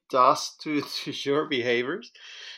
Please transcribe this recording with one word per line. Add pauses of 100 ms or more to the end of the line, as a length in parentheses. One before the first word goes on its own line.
does
to,
<laughs>
to
your
behaviors, (480)